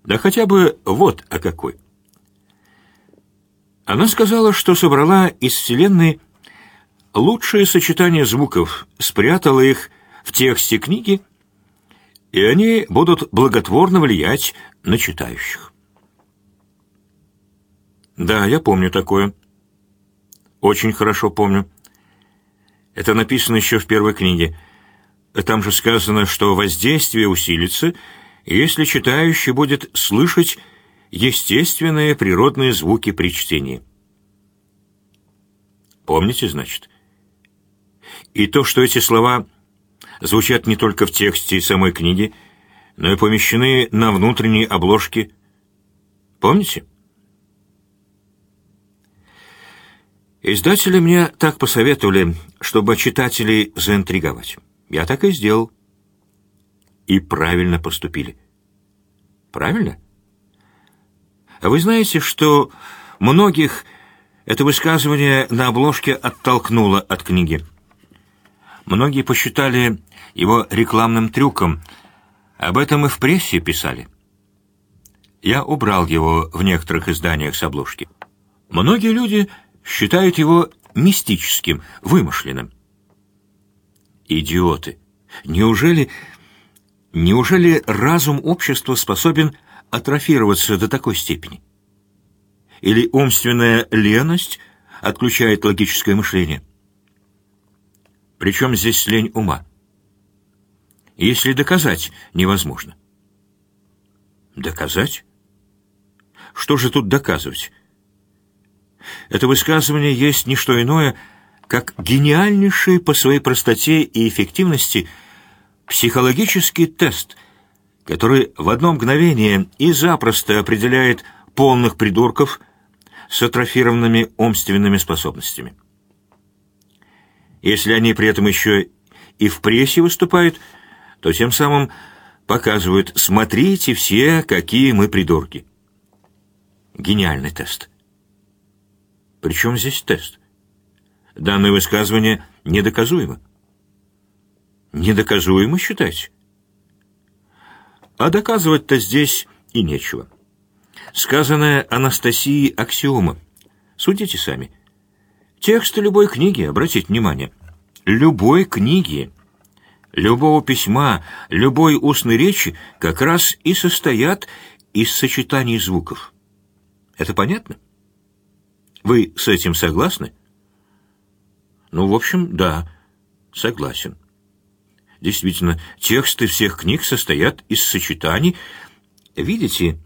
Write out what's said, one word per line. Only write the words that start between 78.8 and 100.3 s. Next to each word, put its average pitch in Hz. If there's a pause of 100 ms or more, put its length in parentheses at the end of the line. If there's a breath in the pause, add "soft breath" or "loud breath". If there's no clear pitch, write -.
люди 214 (360 loud breath)
считают 175
его 160 (240)
мистическим, 107 (200 loud breath)
вымышленным. 69 (1500)
Идиоты! 80 (460 loud breath)
Неужели, 113 (1040 loud breath)
неужели 127
разум 139
общества 139
способен 147 (340 loud breath)
атрофироваться 120
до 87
такой 120
степени? - (1160 soft breath)
Или 113
умственная 120
леность 117 (420 loud breath)
отключает 117
логическое 101
мышление? 92 (1800)
Причём 113
здесь 107
лень 110
ума? 98 (1500)